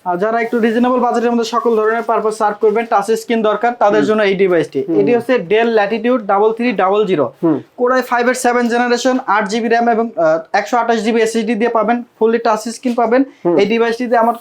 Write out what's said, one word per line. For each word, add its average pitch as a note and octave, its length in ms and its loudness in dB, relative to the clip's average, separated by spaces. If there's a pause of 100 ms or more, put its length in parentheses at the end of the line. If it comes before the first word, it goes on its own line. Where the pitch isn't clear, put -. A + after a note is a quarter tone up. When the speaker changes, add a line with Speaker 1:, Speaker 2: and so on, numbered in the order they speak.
Speaker 1:
আর F3+ 120 -2
যারা A3 240 -2
একটু A3+ 180 -2
রিজনেবল A#3+ 420 2
বাজেটের A#3+ 300 0
মধ্যে A#3+ 140 -2
সকল A3+ 320 0
ধরনের A3 260 0
পারপাস G#3+ 320 -2
সার্ভ G#3 260 -2
করবেন, A3 260 0
টাচ G#3 240 -2
স্ক্রিন A3+ 320 -2
দরকার, G#3+ 360 0
তাদের G#3+ 220 2
Speaker 2:
হুম। G3 80 0
Speaker 1:
জন্য G#3+ 140 0
এই G3 120 2
ডিভাইসটি। E3+ 540 0
Speaker 2:
হুম। E3 120 2
Speaker 1:
এটি A3 140 2
হচ্ছে A#3 340 0
Dell A3+ 200 2
Latitude A3+ 500 0
ডাবল G3+ 340 2
থ্রি A#3+ 200 -2
ডাবল G3 340 2
জিরো। D3 260 0 (100)
Speaker 2:
হুম। D#3 180 2 (200)
Speaker 1:
Core B3 180 2
i B3 40 0
five A#3+ 260 -2
এর B3+ 60 0
সেভেন A#3+ 340 0
জেনারেশন, A#3+ 580 0
আট G3+ 220 0
জিবি A3+ 200 -2
র্যাম A#3 200 2
এবং, A3+ 280 0
আহ, D#3+ 220 2 (140)
একশো G#3 240 -2
আঠাশ A#3 260 0
জিবি A3+ 180 0
এসএসডি A3 340 0
দিয়ে A#3 160 0
পাবেন। A#3 320 0 (160)
ফুললি A3+ 200 2
টাচ A3+ 300 -2
স্ক্রিন A#3 260 -6
পাবেন। A#3+ 300 2 (200)
Speaker 2:
হুম। E3+ 140 2
Speaker 1:
এই G3+ 80 4
ডিভাইসটিতে A#3 500 0
আমার, A#3 240 2